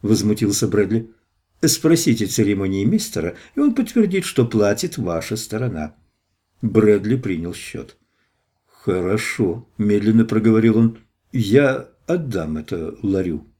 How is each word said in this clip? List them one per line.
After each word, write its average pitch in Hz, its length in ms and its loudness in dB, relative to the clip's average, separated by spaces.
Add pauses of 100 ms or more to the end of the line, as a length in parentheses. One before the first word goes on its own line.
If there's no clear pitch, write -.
возмутился 104 640 0
Брэдли. 107 420 -2 (540)
"Спросите 131 640 2
церемонии 98 580 -2
мистера, 185 520 -2 (180)
и 277 60 -4
он 285 140 2
подтвердит, 208 500 0
что 120 220 0
платит 104 520 0
ваша 87 380 -4
сторона". 107 600 -8 (680)
Брэдли 107 540 4
принял 87 380 -6
счёт. - 420 -16 (680)
"Хорошо", 92 1040 -4 (100)
медленно 104 460 4
проговорил 110 540 4
он, 113 200 2 (340)
"я 127 560 2 (180)
отдам 98 520 -4
это 80 440 -8
ларю". 95 440 -2 (140)